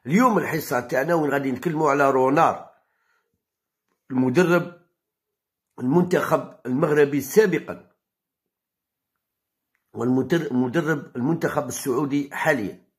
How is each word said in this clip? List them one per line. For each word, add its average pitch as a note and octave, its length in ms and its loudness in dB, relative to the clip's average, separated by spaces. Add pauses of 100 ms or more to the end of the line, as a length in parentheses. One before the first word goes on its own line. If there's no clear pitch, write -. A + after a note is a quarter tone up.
اليوم G#3 320 4
الحصة C#3+ 420 -2
تاعنا C#3+ 340 -2
وين D3+ 180 0
غادي C3+ 200 -2
نتكلموا D3+ 380 -2
على C#3 220 4
رونار، C3 580 2 (1400)
المدرب D#3+ 680 0 (1000)
المنتخب D#3 760 0 (100)
المغربي D3 560 0
سابقا E3+ 720 0 (2000)
والمدر-، C3 580 0
المدرب C#3 640 -2
المنتخب D3 520 -2
السعودي C#3+ 680 -4
حاليا، B2 540 -4 (120)